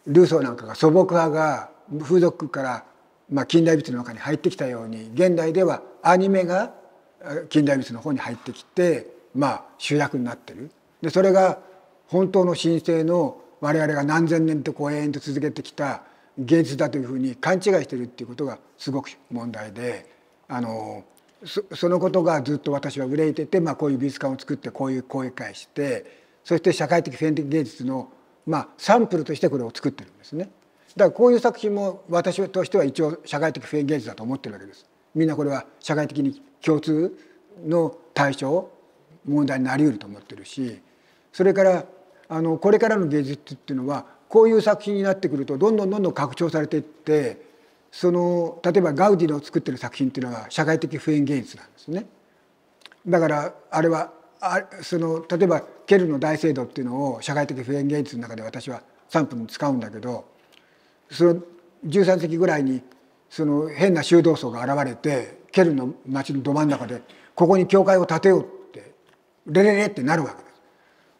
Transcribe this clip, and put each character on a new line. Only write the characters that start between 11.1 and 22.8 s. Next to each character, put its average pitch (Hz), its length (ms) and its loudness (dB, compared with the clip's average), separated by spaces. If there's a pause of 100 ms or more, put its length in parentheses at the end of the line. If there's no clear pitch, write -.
れ 190 100 6
が 185 280 4 (480)
本 185 240 0
当 185 140 4
の 175 100 0
神 165 260 0
聖 165 220 0
の 160 380 0 (200)
我 151 160 0
々 151 160 0
が 143 100 -2
何 160 240 2
千 160 180 2
年 151 180 -2
と 147 100 -6
こ 147 120 -6
う 147 80 -4
延 147 180 -4
々 - 20 -8
と 143 60 -8
続 131 200 -8
け 143 120 -2
て - 120 -12
き - 80 -20
た - 320 -6 (340)
芸 139 260 4
術 135 140 -4
だ 147 120 0
と 151 80 -6
い 135 60 -4
う 120 40 -8
ふ 127 60 -8
う 131 60 -4
に 131 160 -4
勘 156 200 0
違 - 20 0
い 170 40 -6
し 185 260 2
て - 80 -8
る 123 80 -6
っ 120 40 -8
て 123 160 -16
い - 20 -10
う - 40 -12
こ 120 60 -18
と 147 100 -6
が 120 140 -10 (180)
す - 140 -8
ご 135 100 -4
く - 100 -18 (200)
問 117 200 -8
題 104 220 -14
で、 117 360 -10 (380)
あ 123 140 -6
の、 110 420 -8 (420)
そ-、 190 180 -6 (120)
そ 175 140 0
の 180 100 2
こ 180 100 0
と 185 140 2
が 160 180 2
ず 147 140 -2
っ - 40 -4
と - 120 -4
私 139 280 -6